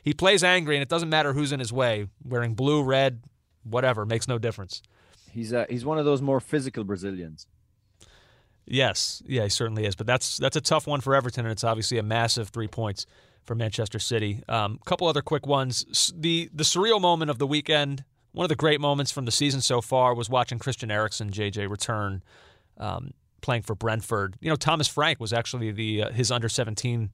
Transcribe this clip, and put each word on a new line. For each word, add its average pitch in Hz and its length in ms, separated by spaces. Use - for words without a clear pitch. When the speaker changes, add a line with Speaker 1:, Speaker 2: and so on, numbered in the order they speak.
Speaker 1:
he 151 100
plays 190 300
angry, 180 320
and 143 80
it 127 60
doesn't 170 200
matter 151 240
who's 143 180
in 143 80
his 117 140
way, 113 340
wearing 120 300
blue, 139 300
red, 131 400
whatever, 120 420
makes 117 220
no 123 100
difference. 107 460
Speaker 2:
He's, 113 200
uh, 120 160
he's 120 180
one 156 120
of 151 80
those 143 160
more 139 180
physical 131 440
Brazilians. 92 640
Speaker 1:
Yes, - 600
yeah, 123 180
he 101 60
certainly 110 360
is. 98 100
But 107 120
that's, 123 300
that's - 180
a 151 60
tough - 260
one 143 140
for 135 120
Everton, 123 320
and 113 60
it's 104 120
obviously 113 340
a 110 60
massive 113 460
three 113 180
points 104 380
for 117 100
Manchester 110 440
City. 110 480
Um, 107 380
couple 180 200
other 151 160
quick 143 240
ones. 135 440
S-, - 260
the, 165 380
the 151 100
surreal 202 380
moment 170 280
of 135 100
the 139 80
weekend, 147 580
one 175 140
of 170 40
the 156 60
great 151 240
moments 143 320
from 135 140
the 117 60
season 139 280
so 123 220
far, 127 320
was 117 160
watching 123 300
Christian 120 300
Eriksen, 107 420
J 101 180
J, 101 180
return, 101 560
um, 90 340
playing 117 220
for 110 120
Brentford. 107 640
You - 100
know, 156 60
Thomas 156 320
Frank 151 320
was 110 140
actually 117 380
the, 107 320
uh, - 80
his 120 200
under 120 160
seventeen 113 680